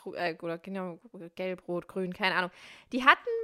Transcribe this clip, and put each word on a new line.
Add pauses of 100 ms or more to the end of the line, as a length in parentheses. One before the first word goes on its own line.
Ru-,
äh,
oder
genau, (340)
Gelb,
Rot,
Grün,
keine
Ahnung. (420)
Die
hatten (160)